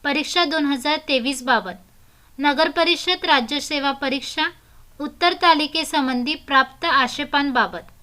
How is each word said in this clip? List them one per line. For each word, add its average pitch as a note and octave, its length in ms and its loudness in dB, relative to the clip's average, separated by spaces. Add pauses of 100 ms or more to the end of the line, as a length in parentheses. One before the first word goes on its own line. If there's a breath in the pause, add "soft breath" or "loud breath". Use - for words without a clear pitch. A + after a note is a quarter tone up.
परीक्षा D4+ 400 0
दोन D4+ 220 0
हजार C#4 320 0 (100)
तेवीस C4 340 0
बाबत, G#3 320 0 (640 soft breath)
नगर D4 320 2
परिषद F4 540 0
राज्यसेवा C#4 680 0
परीक्षा C#4 560 -4 (520 soft breath)
उत्तर F4 420 0
तालिकेसंबंधी D4+ 920 0 (120)
प्राप्त C4+ 380 0
आक्षेपांबाबत C4+ 1040 0 (120)